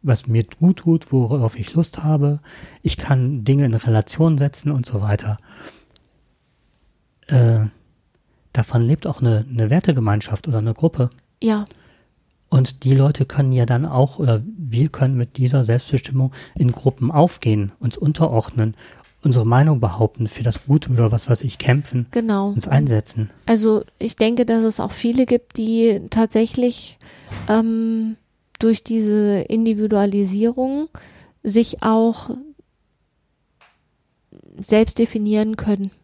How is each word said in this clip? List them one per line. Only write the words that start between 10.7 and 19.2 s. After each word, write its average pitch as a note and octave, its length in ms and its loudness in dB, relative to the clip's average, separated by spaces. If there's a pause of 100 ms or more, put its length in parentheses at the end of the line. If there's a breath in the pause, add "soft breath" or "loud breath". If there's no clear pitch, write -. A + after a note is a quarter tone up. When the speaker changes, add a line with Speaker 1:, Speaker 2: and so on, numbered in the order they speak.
Speaker 1:
Gruppe. B2+ 380 0 (320)
Speaker 2:
Ja. G#3+ 240 0 (840 soft breath)
Speaker 1:
Und - 360 0
die C3 100 4
Leute C3+ 320 2
können C3+ 260 0
ja B2 140 2
dann A#2+ 180 0
auch, C3+ 340 0
oder A#2 240 2 (140)
wir C3 320 -2
können C3+ 260 0
mit A#2+ 220 -4
dieser C3 260 2
Selbstbestimmung C3 720 -2 (220 loud breath)
in B2 180 2
Gruppen C3 380 -2
aufgehen, A#2 680 0
uns A#2+ 180 -6
unterordnen, A#2+ 760 0 (460 loud breath)